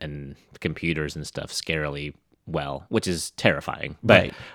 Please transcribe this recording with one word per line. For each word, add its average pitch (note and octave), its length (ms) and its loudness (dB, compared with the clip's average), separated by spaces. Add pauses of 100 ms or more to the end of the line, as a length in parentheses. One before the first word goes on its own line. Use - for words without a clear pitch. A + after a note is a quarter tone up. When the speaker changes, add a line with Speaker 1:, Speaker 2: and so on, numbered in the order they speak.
Speaker 1:
and C#2+ 340 -10 (260)
computers D#2 560 -2
and D2+ 100 -8
stuff - 260 -10
scarily D2 600 -4 (320)
well, C#2+ 420 -4
which A2+ 180 2
is E2+ 260 -2
terrifying. - 720 0
But, A2+ 200 10
Speaker 2:
Right. - 120 -4 (200)